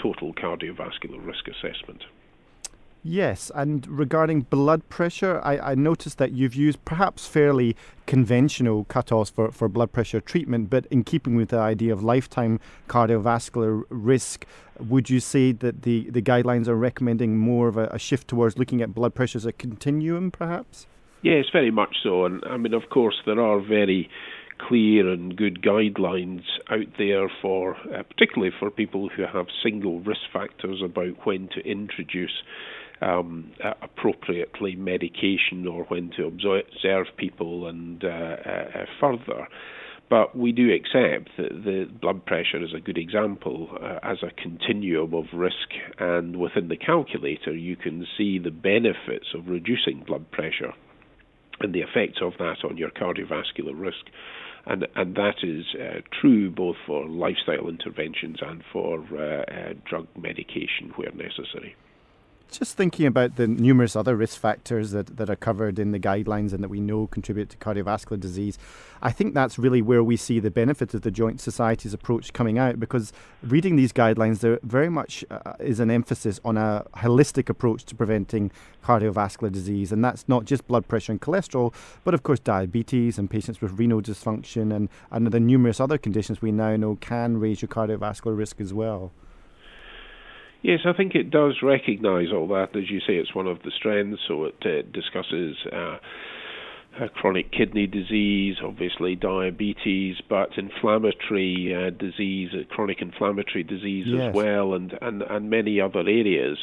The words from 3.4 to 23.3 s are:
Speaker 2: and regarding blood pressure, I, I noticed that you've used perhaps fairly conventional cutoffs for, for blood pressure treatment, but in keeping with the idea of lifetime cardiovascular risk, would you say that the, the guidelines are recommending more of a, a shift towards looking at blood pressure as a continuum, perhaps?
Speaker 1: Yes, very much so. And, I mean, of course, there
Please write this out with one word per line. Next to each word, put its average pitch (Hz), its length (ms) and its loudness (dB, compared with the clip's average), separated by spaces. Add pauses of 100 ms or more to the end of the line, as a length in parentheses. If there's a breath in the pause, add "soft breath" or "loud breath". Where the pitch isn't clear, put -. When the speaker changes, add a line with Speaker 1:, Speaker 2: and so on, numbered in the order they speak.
Speaker 2:
and 143 320 0
regarding 156 560 2
blood 147 460 4
pressure, 175 560 0
I, 143 280 0
I - 20 2
noticed 151 420 2
that 131 160 2
you've 127 220 2
used 143 320 2
perhaps 175 400 0
fairly 139 500 4 (300 loud breath)
conventional 123 800 4
cutoffs 113 440 2
for, 113 220 0
for 113 160 0
blood 113 240 0
pressure 110 300 0
treatment, 120 480 0
but 131 160 2
in 123 180 2
keeping 131 320 0
with 113 140 2
the 120 80 2
idea 110 340 2
of 98 100 -2
lifetime 117 560 2 (300 loud breath)
cardiovascular 113 1000 2
risk, 123 560 0 (340 loud breath)
would 120 300 2
you 127 100 4
say 131 320 4
that 117 300 -2
the, 117 260 2
the 120 140 0
guidelines 120 460 4
are 117 80 4
recommending 117 600 2
more 120 320 4
of 107 80 0
a, 110 120 2
a 113 100 -6
shift - 300 -2
towards 117 280 2
looking 123 240 0
at 110 140 -2
blood 117 200 0
pressure 127 220 0
as 107 80 -6
a 113 80 -2
continuum, 156 800 -2
perhaps? - 560 -8 (380)
Speaker 1:
Yes, 160 260 6
very 139 200 6
much 107 320 2
so. 90 240 4
And, 90 180 -4
I 127 140 -4
mean, 113 160 0
of 113 160 -2
course, 113 340 4
there 107 160 2